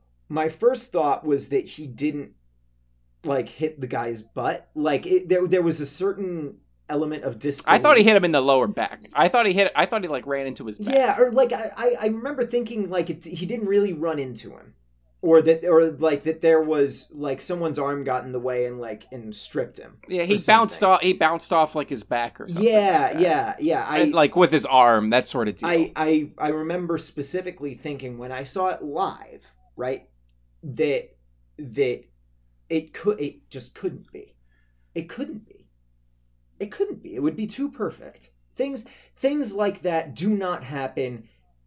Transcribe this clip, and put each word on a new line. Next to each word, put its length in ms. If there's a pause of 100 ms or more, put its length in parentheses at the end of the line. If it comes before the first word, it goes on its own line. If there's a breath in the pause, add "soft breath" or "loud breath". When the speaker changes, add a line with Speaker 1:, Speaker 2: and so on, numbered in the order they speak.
(280 soft breath)
Speaker 1:
My 220
first 420
thought 340
was 240
that 180
he 180
didn't, 460 (920)
like, 260
hit 320
the 60
guy's 360
butt. 500
Like, 320
it, 240
there, 160
there 160
was 200
a 40
certain 720 (320)
element 380
of 120
disbelief. 420
Speaker 2:
I 20
thought 160
he 60
hit 120
him 80
in 80
the 100
lower 260
back. 340 (120)
I 140
thought 180
he 80
hit, 220
I 100
thought 180
he, 40
like, 180
ran 220
into 200
his 100
back. 180
Speaker 1:
Yeah, 240
or, 140
like, 180
I, 240
I, 260
I 40
remember 400
thinking, 440
like, 200
it, 160
he 200
didn't 220
really 240
run 280
into 320
him. 220 (480)
Or 200
that, 240
or, 260
like, 320
that 180
there 200
was, 500
like, 300
someone's 360
arm 280
got 180
in 80
the 80
way 260
and, 140
like, 320
and 240
stripped 420
him 200 (100)
Speaker 2:
Yeah, 160
Speaker 1:
or 20
Speaker 2:
he 140
bounced 400
Speaker 1:
something. 160
Speaker 2:
off, 60
he 120
bounced 400
off, 220
like, 140
his 140
back 380
or 60
something 180
Speaker 1:
Yeah, 360
Speaker 2:
like 120
that. 80
Speaker 1:
yeah, 380
yeah. 260
I 140
Speaker 2:
And, 140
like, 240
with 140
his 140
arm, 460
that 160
sort 220
of 80
deal. 120
Speaker 1:
I, 260
I, 420
I 100
remember 500
specifically 760
thinking 420
when 140
I 140
saw 240
it 120
live, 600 (320)
right, 320 (560)
that, 520 (440)
that 440 (680)
it 240
could, 280
it 300
just 240
couldn't 360
be. 240 (600)
It 120
couldn't 400
be. 200 (920)
It 120
couldn't 320
be. 120
It 80
would 120
be 120
too 220
perfect. 600 (260)
Things, 300 (320 soft breath)
things 360
like 300
that 320
do 140
not 340
happen 640 (400 soft breath)